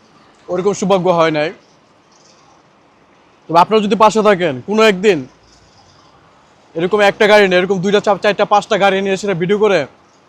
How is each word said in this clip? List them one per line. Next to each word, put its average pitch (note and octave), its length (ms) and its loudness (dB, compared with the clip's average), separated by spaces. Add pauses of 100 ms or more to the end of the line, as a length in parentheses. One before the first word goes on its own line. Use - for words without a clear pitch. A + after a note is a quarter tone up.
(460)
ওরকম F#3 260 -4
সৌভাগ্য F#3 360 -2
হয় E3 220 0
নাই। D#3 220 -4 (1900)
তবে D#3+ 120 0
আপনারা G#3 240 2
যদি G#3+ 120 -2
পাশে G#3+ 280 2
থাকেন, E3+ 380 0
কোনো G#3+ 220 -2
একদিন F#3 440 0 (1500)
এরকম F3+ 240 -2
একটা G#3 280 2
গাড়ি G#3 200 4
নিয়ে, F3+ 120 2
এরকম F#3+ 220 -2
দুইটা, G3+ 180 0
চার, G3+ 180 -2
চারটা, G#3 280 -2
পাঁচটা G#3 320 0
গাড়ি F#3+ 240 0
নিয়ে G3 160 -4
সেটা G3+ 160 -6
ভিডিও F3+ 240 -2
করে F#3+ 300 0 (420)